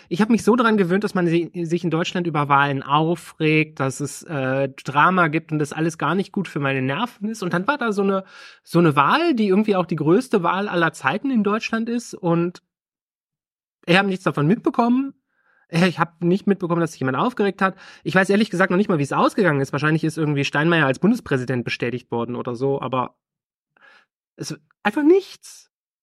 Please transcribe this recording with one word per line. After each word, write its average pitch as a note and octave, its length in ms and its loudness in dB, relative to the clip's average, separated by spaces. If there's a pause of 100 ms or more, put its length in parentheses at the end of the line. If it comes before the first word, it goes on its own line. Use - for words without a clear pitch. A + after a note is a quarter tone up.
ich - 140 0
hab A3 100 2
mich G#3 120 2
so G#3+ 120 4
daran A3+ 200 2
gewöhnt, F#3+ 280 2
dass G3+ 100 -4
man F3+ 140 0
si-, E3 260 0
sich E3+ 300 -4
in E3+ 80 -2
Deutschland F3 340 -2
über D3+ 240 -2
Wahlen C#3 320 2
aufregt, D#3 960 0
dass C3+ 200 -4
es, - 240 -8
äh, C3+ 460 -4
Drama D#3+ 580 2
gibt D#3 240 -4
und D3+ 80 -2
das D3 120 -4
alles D#3+ 280 -4
gar D#3 160 -2
nicht G3 160 -4
gut F#3+ 160 -4
für - 120 -6
meine C3+ 220 -2
Nerven G3 480 -4
ist. A3+ 140 -10
Und F3 100 -4
dann F#3 140 -2
war C#4+ 100 0
da A#3+ 140 -2
so G3+ 100 -2
eine, G3 220 0 (400)
so - 160 0
eine D#3+ 160 4
Wahl, B3+ 400 4
die G#3+ 120 0
irgendwie G3+ 280 2
auch F3+ 100 0
die E3+ 120 -4
größte F3+ 440 2
Wahl F3+ 260 0
aller E3+ 240 0
Zeiten F3 380 -2
in A#3+ 140 2
Deutschland A3+ 460 -2
ist A#3 260 -8
und E3+ 480 -2 (1200)
ich F3 140 4
hab G3 80 0
nichts F#3 160 -4
davon D3 240 0
mitbekommen. B3 680 0 (540)
Äh, E3 200 2
ich D#3+ 120 -2
hab - 240 -4
nicht F3 240 0
mitbekommen, F3 340 0
dass D#3+ 120 -2
sich - 80 -12
jemand C3 180 -4
aufgeregt G3+ 420 -2
hat. F#3+ 140 0 (280)
Ich D#3+ 120 -2
weiß F#3 160 2
ehrlich G3+ 180 2
gesagt F#3 220 0
noch F3 60 2
nicht G3+ 120 2
mal, F3 80 2
wie C#3+ 60 0
es C#3 100 -6
ausgegangen E3 480 2
ist. C#3 120 -4
Wahrscheinlich D3+ 300 0
ist D#3 140 -2
irgendwie D3 260 0
Steinmeier D#3 440 2
als C3+ 100 0
Bundespräsident C3 680 0
bestätigt A#2+ 460 -6
worden A#2 260 -4
oder A#2+ 200 -6
so, C#3 260 -2
aber B2+ 340 -4 (1300)
es, D3 160 -10 (260)
einfach C#4+ 200 0
nichts. - 640 0 (340)